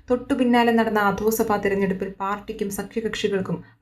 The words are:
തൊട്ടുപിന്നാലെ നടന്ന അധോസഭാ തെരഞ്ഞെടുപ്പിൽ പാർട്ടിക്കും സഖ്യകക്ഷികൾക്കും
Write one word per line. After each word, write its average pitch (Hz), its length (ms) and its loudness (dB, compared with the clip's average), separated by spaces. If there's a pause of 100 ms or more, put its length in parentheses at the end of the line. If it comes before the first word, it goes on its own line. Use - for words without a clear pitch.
തൊട്ടുപിന്നാലെ 247 640 2
നടന്ന 220 280 2
അധോസഭാ 208 580 2
തെരഞ്ഞെടുപ്പിൽ 196 640 0
പാർട്ടിക്കും 202 500 -6
സഖ്യകക്ഷികൾക്കും 196 880 -4 (240)